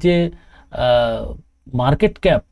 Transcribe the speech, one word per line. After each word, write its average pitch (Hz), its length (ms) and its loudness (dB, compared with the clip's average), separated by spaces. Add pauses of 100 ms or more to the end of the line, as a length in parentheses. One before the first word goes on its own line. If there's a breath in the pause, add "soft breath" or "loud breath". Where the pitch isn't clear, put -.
যে, 175 120 2 (100)
আহ, 120 960 -2 (580)
মার্কেট 147 340 0 (100)
ক্যাপ, 165 280 2